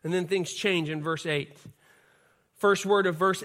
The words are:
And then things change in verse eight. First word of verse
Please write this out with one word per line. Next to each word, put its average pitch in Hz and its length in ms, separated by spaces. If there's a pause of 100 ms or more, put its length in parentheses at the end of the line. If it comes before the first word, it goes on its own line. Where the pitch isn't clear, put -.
And 160 100
then 185 140
things 180 260
change 175 380
in 156 120
verse 160 220
eight. 147 320 (1000)
First 202 260
word 196 220
of 175 100
verse 185 280